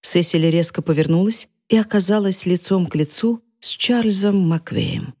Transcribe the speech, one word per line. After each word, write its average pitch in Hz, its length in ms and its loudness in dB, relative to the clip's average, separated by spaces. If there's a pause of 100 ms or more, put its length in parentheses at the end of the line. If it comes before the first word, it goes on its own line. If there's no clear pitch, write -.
Сесили 165 460 0
резко 165 340 0
повернулась 165 680 0 (180)
и 226 100 4
оказалась 202 680 0
лицом 180 400 0
к - 100 -8
лицу 226 480 -2 (160)
с - 100 -4
Чарльзом 208 680 0 (100)
Маквей. 165 360 -2 (380)